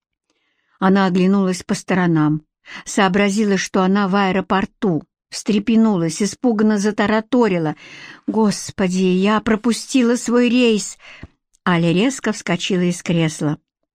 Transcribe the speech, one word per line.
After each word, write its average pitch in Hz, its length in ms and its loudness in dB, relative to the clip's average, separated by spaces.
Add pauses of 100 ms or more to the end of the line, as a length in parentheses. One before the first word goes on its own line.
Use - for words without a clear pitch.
(800)
Она 190 260 4
оглянулась 185 560 2
по 208 120 -4
сторонам, 160 680 0 (400)
сообразила, 202 720 0
что 190 260 -2
она 196 260 0
в 185 80 0
аэропорту, 190 880 -2 (260)
встрепенулась, 208 920 0
испуганно 214 580 0
затараторила. 208 1000 0 (500)
"Господи, 190 800 -2
я 190 360 2
пропустила 233 760 0
свой 240 320 0
рейс!" 233 500 0 (680)
Аля 170 260 2
резко 220 400 0
вскочила 180 500 -4
из 175 200 -2
кресла. 160 560 -2 (360)